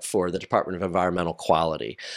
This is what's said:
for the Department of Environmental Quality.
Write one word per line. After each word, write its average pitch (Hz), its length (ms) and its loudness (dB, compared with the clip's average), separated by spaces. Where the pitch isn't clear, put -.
for 90 280 0
the 87 80 -2
Department 92 380 0
of 87 60 -4
Environmental 90 500 0
Quality. 80 640 2